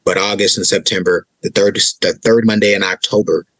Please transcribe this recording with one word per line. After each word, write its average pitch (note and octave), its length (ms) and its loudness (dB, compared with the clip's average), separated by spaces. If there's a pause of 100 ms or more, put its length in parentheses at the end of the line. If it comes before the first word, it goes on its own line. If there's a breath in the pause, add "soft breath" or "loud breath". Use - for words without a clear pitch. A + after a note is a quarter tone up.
But F#2 120 0
August G2+ 400 -2
and F#2 80 -4
September, F2+ 640 -2 (140)
the - 80 -6
third, G2+ 260 0
the - 460 -2
third A2+ 240 2
Monday G#2 280 2
in G2 100 -2
October F#2 600 -2 (140)